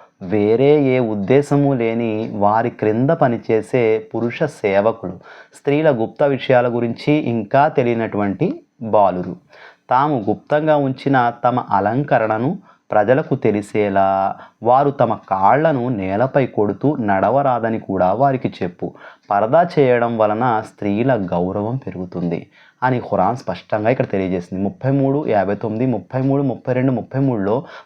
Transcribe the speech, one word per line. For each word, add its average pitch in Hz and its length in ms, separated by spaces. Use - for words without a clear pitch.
వేరే 113 600
ఏ 131 160
ఉద్దేశము 127 720
లేని 113 640
వారి 107 360
క్రింద 113 400
పనిచేసే 113 1040
పురుష 117 280
సేవకులు, 101 720
స్త్రీల 151 360
గుప్త 113 320
విషయాల 127 460
గురించి 117 440
ఇంకా 135 560
తెలియనటువంటి 113 960
బాలురు, 92 540
తాము 131 380
గుప్తంగా 151 480
ఉంచిన 131 560
తమ 123 260
అలంకరణను 113 880
ప్రజలకు 127 440
తెలిసేలా 101 1000
వారు 131 280
తమ 113 280
కాళ్లను 123 580
నేలపై 117 580
కొడుతూ 113 500
నడవరాదని 113 840
కూడా 92 320
వారికి 127 500
చెప్పు. 87 320
పరదా 123 380
చేయడం 120 400
వలన 110 440
స్త్రీల 107 400
గౌరవం 98 640
పెరుగుతుంది. 90 720
అని 127 180
ఖురాన్ 104 360
స్పష్టంగా 107 540
ఇక్కడ 131 180
తెలియజేసింది. 95 560
ముప్పై 101 260
మూడు 139 380
యాభై 101 260
తొమ్మిది, 110 320
ముప్పై 123 340
మూడు, 135 220
ముప్పై 123 320
రెండు, 131 180
ముప్పై 123 280
మూడులో 120 440